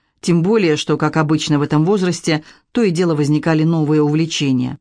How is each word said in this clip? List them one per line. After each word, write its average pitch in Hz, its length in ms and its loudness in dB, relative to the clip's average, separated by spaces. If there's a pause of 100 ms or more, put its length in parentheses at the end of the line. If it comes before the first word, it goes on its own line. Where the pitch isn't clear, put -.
(200)
Тем 170 220 0
более, 185 340 2
что, 151 200 -2
как 151 200 -2
обычно 151 420 0
в 143 40 0
этом 151 220 0
возрасте, 175 600 -2 (260)
то 247 120 -2
и 202 80 2
дело 170 260 0
возникали 151 480 0
новые 156 380 2
увлечения. 147 800 -2